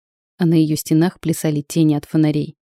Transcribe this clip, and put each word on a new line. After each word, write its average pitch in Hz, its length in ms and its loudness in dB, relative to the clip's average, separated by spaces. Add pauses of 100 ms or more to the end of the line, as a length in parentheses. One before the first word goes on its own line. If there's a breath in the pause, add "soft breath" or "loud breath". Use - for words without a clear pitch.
(360)
а 180 80 -2
на 165 100 2
её 156 220 2
стенах 160 440 0
плясали 156 420 -4
тени 156 320 0
от 147 100 -6
фонарей. 151 600 -2